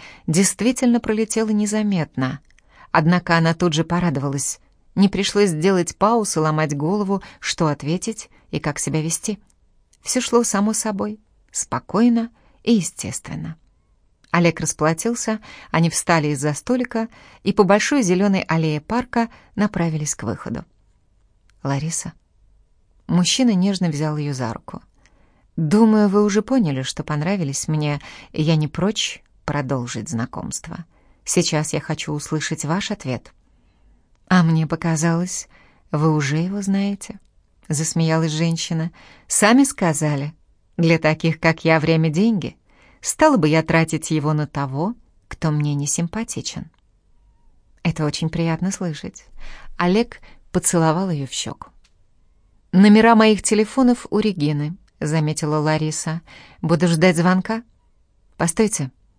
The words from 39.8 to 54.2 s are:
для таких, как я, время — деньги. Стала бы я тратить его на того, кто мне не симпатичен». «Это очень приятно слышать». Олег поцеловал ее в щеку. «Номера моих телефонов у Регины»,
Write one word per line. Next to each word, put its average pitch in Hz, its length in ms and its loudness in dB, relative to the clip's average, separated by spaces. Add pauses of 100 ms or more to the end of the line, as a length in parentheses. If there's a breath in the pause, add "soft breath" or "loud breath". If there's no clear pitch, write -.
для 165 220 4
таких, 156 420 0
как 160 240 0
я, 160 160 4
время — 160 300 2
деньги. 185 460 0 (440 soft breath)
Стала 302 360 4
бы 156 120 4
я 156 140 4
тратить 160 480 0
его 156 220 0
на 151 140 0
того, 143 480 -4 (340)
кто - 220 -4
мне 147 240 0
не 143 120 -2
симпатичен». - 840 -6 (1120)
«Это 165 220 -2
очень 160 260 -4
приятно 165 400 -2
слышать». - 560 -8 (500 loud breath)
Олег 196 440 0 (320 soft breath)
поцеловал 175 580 2
ее 139 160 -4
в - 60 -14
щеку. - 380 -10 (1000)
«Номера 214 420 8
моих 214 280 6
телефонов 240 680 2
у 208 80 0
Регины», 156 580 -2 (240)